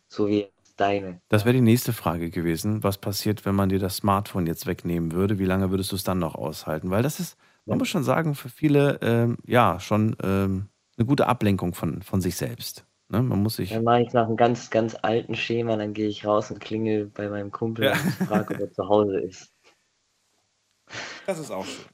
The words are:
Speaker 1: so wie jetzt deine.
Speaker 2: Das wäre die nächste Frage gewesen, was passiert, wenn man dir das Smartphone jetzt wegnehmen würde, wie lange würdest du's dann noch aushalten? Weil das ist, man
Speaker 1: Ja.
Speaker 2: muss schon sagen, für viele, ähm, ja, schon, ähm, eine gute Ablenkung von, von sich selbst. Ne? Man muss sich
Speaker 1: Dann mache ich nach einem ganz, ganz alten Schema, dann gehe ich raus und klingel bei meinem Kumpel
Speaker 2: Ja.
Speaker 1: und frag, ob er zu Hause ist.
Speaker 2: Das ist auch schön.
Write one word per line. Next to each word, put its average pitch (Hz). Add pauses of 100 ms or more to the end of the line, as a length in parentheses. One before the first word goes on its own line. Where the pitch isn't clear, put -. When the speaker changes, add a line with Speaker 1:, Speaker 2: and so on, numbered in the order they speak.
Speaker 1:
so 104
wie 104
jetzt -
deine. 98
Speaker 2:
Das 104
wäre 123
die 131
nächste 120
Frage 85
gewesen, 87
was 98
passiert, 104
wenn 98
man 98
dir 95
das 92
Smartphone 98
jetzt 82
wegnehmen 85
würde, 98
wie 98
lange 95
würdest 95
du's 95
dann 92
noch 80
aushalten? 78
Weil 101
das 151
ist, - (320)
man -
Speaker 1:
Ja. -
Speaker 2:
muss 254
schon 156
sagen, 147
für -
viele, 143
ähm, 117
ja, 104
schon, 107
ähm, 98 (280)
eine 113
gute 135
Ablenkung 101
von, 85
von 98
sich 87
selbst. - (220)
Ne? 117
Man 101
muss 107
sich 92
Speaker 1:
Dann 113
mache 120
ich 117
nach 117
einem 113
ganz, 117
ganz 113
alten 117
Schema, 117
dann 104
gehe 107
ich 104
raus 104
und 104
klingel 107
bei 104
meinem 101
Kumpel 113
Speaker 2:
Ja. 135
Speaker 1:
und 151 (140)
frag, -
ob -
er 98
zu 95
Hause 104
ist. - (1700)
Speaker 2:
Das 170
ist 139
auch 95
schön. -